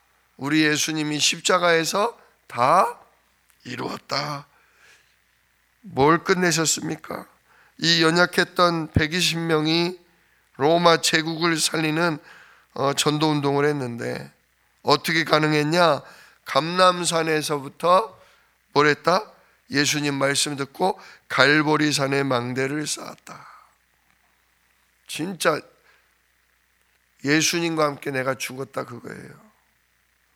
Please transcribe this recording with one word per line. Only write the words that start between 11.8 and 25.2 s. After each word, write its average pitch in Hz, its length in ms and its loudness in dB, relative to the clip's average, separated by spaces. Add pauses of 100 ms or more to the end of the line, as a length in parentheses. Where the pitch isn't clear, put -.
어, 139 200 -2
전도 151 360 0
운동을 143 340 0
했는데 127 680 -6 (500)
어떻게 156 420 0
가능했냐? 151 800 2 (420)
감람산에서부터 165 1700 0 (540)
뭘 147 140 4
했다? 170 440 0 (400)
예수님 143 440 -2
말씀 139 420 -2
듣고 175 440 -4 (280)
갈보리산에 143 920 2
망대를 135 640 -4
쌓았다. - 600 -12 (1600)
진짜 170 540 -4 (1600)